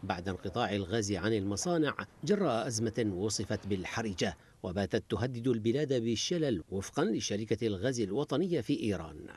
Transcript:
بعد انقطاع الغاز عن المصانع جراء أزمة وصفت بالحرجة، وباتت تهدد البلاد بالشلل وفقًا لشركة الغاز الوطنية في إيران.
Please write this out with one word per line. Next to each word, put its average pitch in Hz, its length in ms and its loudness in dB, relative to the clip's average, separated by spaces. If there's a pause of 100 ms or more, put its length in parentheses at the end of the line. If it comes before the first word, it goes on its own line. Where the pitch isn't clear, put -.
بعد 92 260 -2
انقطاع 98 460 0
الغاز 101 380 2
عن 98 200 2
المصانع 117 640 2 (280)
جراء 143 420 2
أزمة 110 500 0
وصفت 104 500 -2
بالحرجة، 98 720 -2 (260)
وباتت 98 460 0
تهدد 120 400 -2
البلاد 120 440 2
بالشلل 120 800 0
وفقًا 98 340 -2
لشركة 117 640 0
الغاز 113 340 0
الوطنية 143 600 0
في 143 220 0
إيران. 87 440 -2 (100)